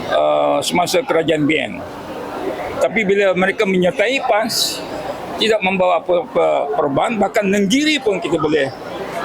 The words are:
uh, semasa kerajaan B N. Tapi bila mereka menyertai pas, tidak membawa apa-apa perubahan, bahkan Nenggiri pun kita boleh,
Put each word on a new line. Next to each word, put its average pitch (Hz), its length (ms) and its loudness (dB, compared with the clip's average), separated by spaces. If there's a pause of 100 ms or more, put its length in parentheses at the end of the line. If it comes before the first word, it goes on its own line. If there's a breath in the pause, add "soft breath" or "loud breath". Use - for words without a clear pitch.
(100)
uh, 151 480 2
semasa 175 480 0
kerajaan 156 400 2
B - 80 2
N. 131 240 -2 (1040)
Tapi 208 240 0
bila 196 320 4
mereka 190 240 2
menyertai 196 640 2
pas, - 560 0 (560)
tidak 214 240 2
membawa 185 400 2
apa-apa 160 720 0
perubahan, 165 460 0
bahkan 208 260 0
Nenggiri 214 560 2
pun 196 160 0
kita 170 160 -2
boleh, 151 380 0 (520)